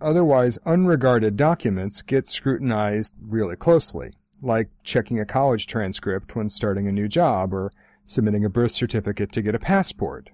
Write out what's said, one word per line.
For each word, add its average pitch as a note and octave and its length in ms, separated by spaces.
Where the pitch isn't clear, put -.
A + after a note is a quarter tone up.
otherwise C#3+ 640
unregarded C3 720
documents G#2 640
get C3+ 260
scrutinized A2 960
really G#2+ 340
closely, D3 580
like A2+ 280
checking A#2 360
a G#2 80
college C3 400
transcript G2 680
when G#2+ 140
starting G2+ 380
a G2+ 40
new G2+ 160
job G#2 460
or F#2+ 180
submitting G#2 400
a G#2+ 60
birth A#2 220
certificate G2+ 640
to A2 100
get G#2 100
a - 60
passport. G#2+ 760